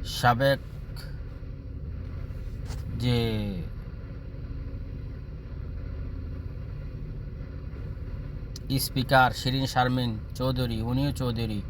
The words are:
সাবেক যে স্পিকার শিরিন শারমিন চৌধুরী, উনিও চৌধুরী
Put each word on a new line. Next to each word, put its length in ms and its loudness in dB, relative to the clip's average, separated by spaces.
সাবেক 540 6
যে 200 4
স্পিকার 520 8
শিরিন 360 2
শারমিন 520 4
চৌধুরী, 460 2
উনিও 320 4
চৌধুরী 580 0